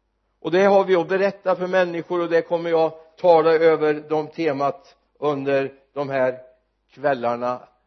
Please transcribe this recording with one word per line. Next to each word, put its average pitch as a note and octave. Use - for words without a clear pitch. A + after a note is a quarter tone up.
Och D#3+
det F#3
har G3
vi F#3
att E3
berätta F#3+
för F3+
människor, F3
och E3+
det E3
kommer E3+
jag D#3+
tala E3
över D#3
de D#3
temat C#3+
under C#3
de C#3
här C3
kvällarna B2